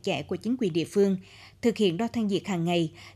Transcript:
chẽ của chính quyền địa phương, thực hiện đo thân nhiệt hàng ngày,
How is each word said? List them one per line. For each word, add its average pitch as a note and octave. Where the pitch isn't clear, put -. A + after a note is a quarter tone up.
chẽ D#3+
của -
chính A#3+
quyền F#3
địa D#3+
phương, G3
thực A3+
hiện F#3
đo A#3
thân A3+
nhiệt G3
hàng F3
ngày, E3+